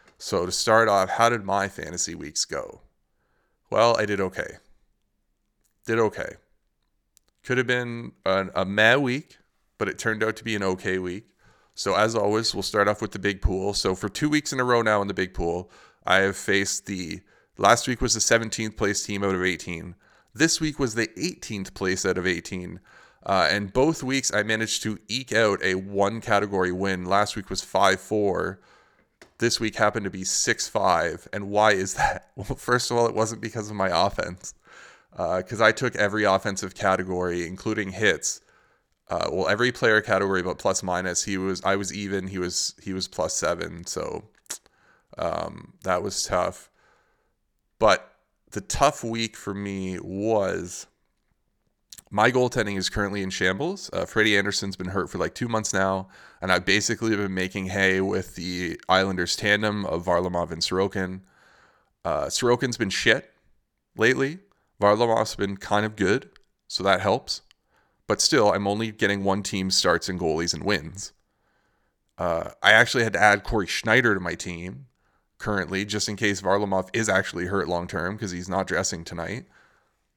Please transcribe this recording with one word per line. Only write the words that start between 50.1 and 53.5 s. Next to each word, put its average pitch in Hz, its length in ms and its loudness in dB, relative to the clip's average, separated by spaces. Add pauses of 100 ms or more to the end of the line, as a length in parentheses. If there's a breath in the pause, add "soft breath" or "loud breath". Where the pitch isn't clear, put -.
my 107 220 4
goaltending 117 460 2
is 92 120 -2
currently 101 320 -2
in 95 80 -4
shambles. 101 640 -2